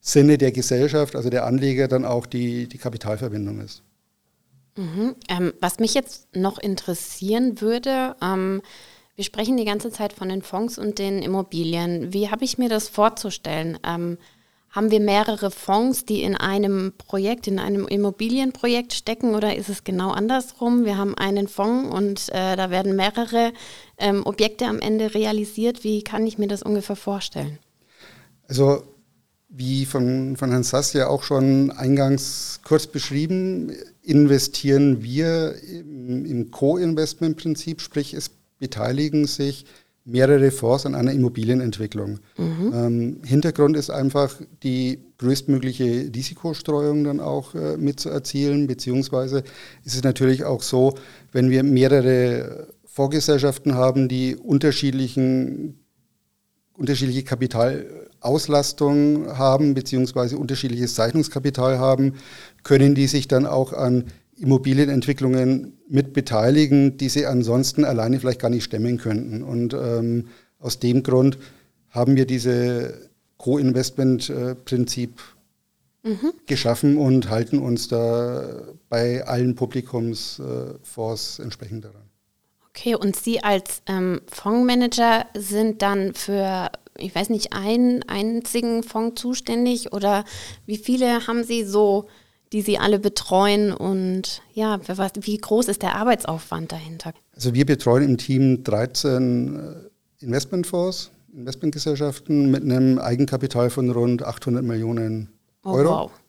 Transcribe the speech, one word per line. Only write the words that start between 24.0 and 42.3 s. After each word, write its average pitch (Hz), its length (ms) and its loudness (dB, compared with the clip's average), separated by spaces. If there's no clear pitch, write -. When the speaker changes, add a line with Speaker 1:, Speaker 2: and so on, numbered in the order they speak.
Speaker 2:
Objekte 214 400 -2
am 220 140 -2
Ende 214 340 -2
realisiert. 214 680 -2
Wie 214 200 -2
kann 220 220 -4
ich 214 140 -6
mir 202 80 0
das 202 160 -6
ungefähr 208 320 -2
vorstellen? 151 640 -8
Speaker 1:
Also 139 340 4
wie 135 320 -2
von, 131 520 -2
von 131 120 -2
Herrn 123 140 2
Sass 135 300 0
ja 135 140 2
auch 143 160 0
schon 135 480 4
eingangs 135 920 0
kurz 156 240 2
beschrieben, 170 840 -4
investieren 139 1000 4
wir 160 520 -2
im, 147 560 -8
im 120 260 -4
Co-Investment-Prinzip, 160 1300 -2
sprich - 320 -6
es 147 180 -10
beteiligen 143 680 0
sich 139 380 -4
mehrere 131 460 6
Fonds 135 340 0
an 135 100 -4
einer 135 160 2
Immobilienentwicklung. 113 1080 -2